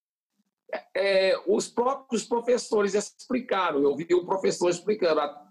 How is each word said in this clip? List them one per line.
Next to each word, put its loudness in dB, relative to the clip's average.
é, 2
os 0
próprios -4
professores 0
explicaram, -2
eu 4
vi -8
o 4
professor 0
explicando, 0